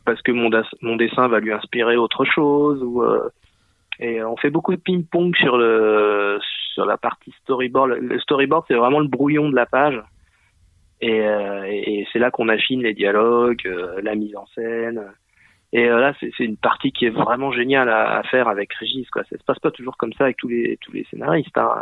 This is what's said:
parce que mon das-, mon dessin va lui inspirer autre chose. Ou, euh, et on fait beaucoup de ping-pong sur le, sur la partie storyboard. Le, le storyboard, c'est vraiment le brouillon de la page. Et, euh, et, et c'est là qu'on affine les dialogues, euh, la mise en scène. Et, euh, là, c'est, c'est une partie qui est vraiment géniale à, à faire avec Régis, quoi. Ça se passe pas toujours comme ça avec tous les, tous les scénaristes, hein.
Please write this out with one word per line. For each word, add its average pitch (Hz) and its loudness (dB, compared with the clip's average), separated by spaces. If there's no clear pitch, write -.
parce 113 -2
que 127 2
mon 117 2
das-, 113 2
mon 117 -4
dessin 117 2
va 110 2
lui 110 -2
inspirer 117 0
autre 117 0
chose. 147 2
Ou, 120 -2
euh, 113 2
et 117 -4
on 117 -6
fait 147 0
beaucoup 165 0
de 175 -4
ping-pong 175 0
sur 123 4
le, 104 4
sur 98 -2
la 104 0
partie - -6
storyboard. 127 0
Le, 120 -2
le 123 -4
storyboard, 143 0
c'est 139 2
vraiment 123 4
le 147 0
brouillon 143 2
de 135 2
la 120 2
page. 135 0
Et, 113 2
euh, 101 -2
et, 104 -4
et 101 -6
c'est - -2
là 123 2
qu'on 117 -2
affine 110 0
les 110 0
dialogues, 120 2
euh, 90 -6
la 107 -2
mise 104 -6
en 101 -14
scène. 117 -6
Et, 117 4
euh, 117 4
là, 143 2
c'est, - -8
c'est 127 -2
une 110 -4
partie 117 0
qui - -2
est 117 2
vraiment 117 0
géniale 127 2
à, 110 2
à 107 -2
faire 127 2
avec 101 -2
Régis, 123 -8
quoi. - -4
Ça - -10
se - -20
passe - -2
pas 156 -2
toujours 127 -10
comme 113 -4
ça 139 0
avec 127 0
tous 131 -6
les, 117 -2
tous - -20
les 104 -8
scénaristes, 143 -2
hein. 117 2